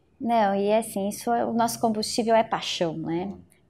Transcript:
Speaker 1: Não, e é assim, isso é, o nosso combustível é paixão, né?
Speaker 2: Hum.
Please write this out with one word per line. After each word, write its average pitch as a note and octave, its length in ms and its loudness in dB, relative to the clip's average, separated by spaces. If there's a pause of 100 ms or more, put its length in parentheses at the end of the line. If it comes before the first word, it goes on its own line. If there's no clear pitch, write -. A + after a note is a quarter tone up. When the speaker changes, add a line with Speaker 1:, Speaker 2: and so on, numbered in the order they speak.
(200)
Speaker 1:
Não, A3 360 2
e G3+ 100 2
é G#3+ 140 4
assim, G3+ 300 -4
isso A#3+ 220 -4
é, A#3 140 0
o A3+ 80 -2
nosso A#3 260 0
combustível A3 560 0
é A3 80 6
paixão, E3 540 -2
né? E3 340 -4
Speaker 2:
Hum. F3 60 -12 (320)